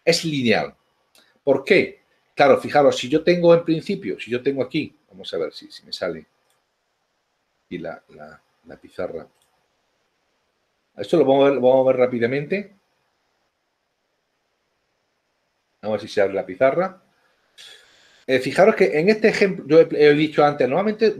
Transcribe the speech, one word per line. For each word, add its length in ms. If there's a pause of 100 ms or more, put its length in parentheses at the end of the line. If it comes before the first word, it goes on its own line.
es 200
lineal. 500 (680)
¿Por 220
qué? 340 (380)
Claro, 240
fijaros, 360
si 120
yo 160
tengo 280
en 120
principio, 560
si 100
yo 100
tengo 220
aquí, 320 (160)
vamos 240
a 40
ver 140
si, 200
si 120
me 80
sale 320 (1400)
aquí 120
la, 220 (100)
la, 300 (240)
la 120
pizarra. 500 (1700)
Esto 200
lo 80
vamos 220
a 40
ver, 40
lo 80
vamos 220
a 80
ver 40
rápidamente. 800 (3000)
Vamos 120
a 60
ver 80
si 60
se 60
abre 140
la 120
pizarra. 560 (1200)
Eh, 160
fijaros 360
que 220
en 100
este 200
ejemplo, 380
yo 140
he, 260
he 60
dicho 320
antes, 240
normalmente 520